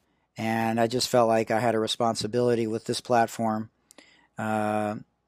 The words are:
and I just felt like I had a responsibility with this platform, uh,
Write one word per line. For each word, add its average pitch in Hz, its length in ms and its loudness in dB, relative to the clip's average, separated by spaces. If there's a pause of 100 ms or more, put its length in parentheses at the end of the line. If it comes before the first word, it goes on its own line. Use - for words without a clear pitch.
(380)
and 113 420 0
I 117 60 4
just 120 240 -2
felt 120 180 4
like 113 220 2
I 110 100 0
had 117 140 2
a 113 40 0
responsibility 113 880 0
with 110 200 -6
this - 160 -4
platform, 113 640 0 (720)
uh, 107 560 -2 (340)